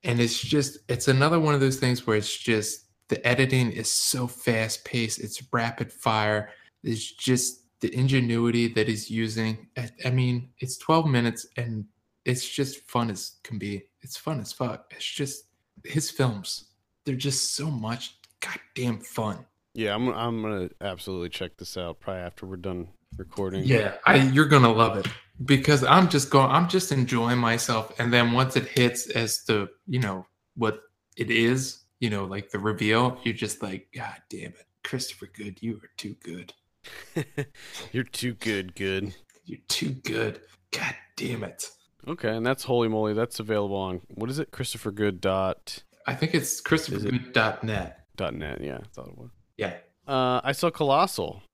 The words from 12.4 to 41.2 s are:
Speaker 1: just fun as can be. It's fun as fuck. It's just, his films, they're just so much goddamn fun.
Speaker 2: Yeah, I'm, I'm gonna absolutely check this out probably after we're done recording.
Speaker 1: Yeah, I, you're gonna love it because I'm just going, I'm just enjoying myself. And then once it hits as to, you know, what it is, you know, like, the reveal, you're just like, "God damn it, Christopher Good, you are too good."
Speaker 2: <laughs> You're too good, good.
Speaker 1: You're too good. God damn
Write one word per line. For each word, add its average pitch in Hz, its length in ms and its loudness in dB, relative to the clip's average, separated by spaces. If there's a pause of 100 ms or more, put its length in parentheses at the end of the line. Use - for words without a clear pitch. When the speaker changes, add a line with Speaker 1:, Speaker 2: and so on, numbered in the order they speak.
Speaker 1:
just - 400 -4
fun 117 220 0
as - 340 -8
can 107 140 -8
be. 101 260 -6 (160)
It's - 160 -14
fun 156 240 -6
as - 120 -10
fuck. - 400 -6
It's - 120 -14
just, - 400 -6 (400)
his 147 260 -2
films, 110 600 -2 (320)
they're 139 100 -2
just 135 400 -2
so 151 160 -4
much 117 460 -6 (240)
goddamn - 600 -4
fun. 104 460 -6 (280)
Speaker 2:
Yeah, 107 200 0
I'm, 123 140 0
I'm 117 340 -2
gonna 101 280 -2 (100)
absolutely 92 480 -6
check 87 300 -8
this - 180 -12
out 85 240 -8
probably 92 220 -8
after 87 240 -12
we're 95 100 -8
done 90 320 -6 (300)
recording. 95 460 -4
Speaker 1:
Yeah, 113 420 2
I, 143 100 8
you're 135 300 6
gonna 131 260 8
love 110 240 4
it 98 100 -2 (380)
because 135 400 4
I'm 175 240 8
just 139 220 2
going, 135 200 6
I'm 170 180 4
just 180 240 2
enjoying 123 460 2
myself. 113 640 0
And 117 120 2
then 120 200 6
once 131 240 4
it 120 100 2
hits 123 440 2
as 113 340 -2
to, 101 240 2 (180)
you 127 140 0
know, 95 260 -2 (280)
what 110 280 -2 (340)
it 113 140 -4
is, 120 520 2 (180)
you 120 100 0
know, 101 140 -4
like, 98 260 -8
the 104 80 -6
reveal, 107 640 2
you're 113 120 -2
just - 280 -6
like, 98 320 -10
"God 120 360 -12
damn - 220 -12
it, - 140 -20 (160)
Christopher - 440 -8
Good, 104 360 -14
you 110 140 -6
are - 220 -20
too 101 240 -10
good." 87 320 -14 (600)
Speaker 2:
<laughs> - 760 -10
You're 127 120 -2
too 120 300 -6
good, 98 420 -4
good. 95 380 -4 (300)
Speaker 1:
You're - 220 -14
too - 240 -4
good. 113 500 -6 (300)
God - 240 -6 (220)
damn 113 260 -6